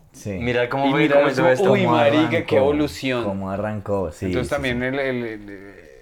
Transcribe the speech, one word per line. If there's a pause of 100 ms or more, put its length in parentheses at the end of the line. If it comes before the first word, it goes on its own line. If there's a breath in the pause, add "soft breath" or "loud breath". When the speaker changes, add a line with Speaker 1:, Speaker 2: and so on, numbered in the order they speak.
(140)
Speaker 1:
Sí.
Speaker 2:
Mira
cómo
Speaker 3:
Y
Speaker 2:
fue
Speaker 3:
mirar
Speaker 2:
comenzó
Speaker 3:
como,
Speaker 2:
esto.
Speaker 3:
"Uy,
Speaker 1:
¿Cómo
Speaker 3:
marica,
qué
Speaker 1:
arrancó?
Speaker 3:
evolución".
Speaker 1:
¿Cómo
arrancó?
Sí,
Speaker 3:
Entonces
Speaker 1:
sí,
Speaker 3:
también
Speaker 1:
sí.
Speaker 3:
el,
el,
el, (280)